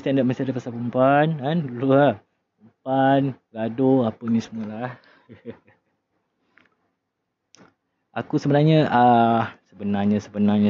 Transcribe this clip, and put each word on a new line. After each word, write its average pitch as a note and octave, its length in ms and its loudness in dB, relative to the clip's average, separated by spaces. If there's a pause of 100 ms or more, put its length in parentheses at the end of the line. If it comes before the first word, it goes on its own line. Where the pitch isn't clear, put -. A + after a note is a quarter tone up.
standard C3+ 240 0
mesti C3 160 -4
ada C3 80 -4
pasal B2 240 -10
perempuan C3+ 640 0
kan, C#3+ 240 -4
dulu C3+ 320 0
lah. C3+ 240 2 (400)
Perempuan, C3+ 600 -2 (340)
gaduh, B2 480 0
apa A2 240 -6
ni A2+ 160 0
semualah. A2 560 -12 (320)
<laughs> - 3000 -20
Aku - 160 -8
sebenarnya, D3+ 560 2
ah, A#2 640 2 (160)
sebenarnya, G2+ 480 -2
sebenarnya, G#2 500 0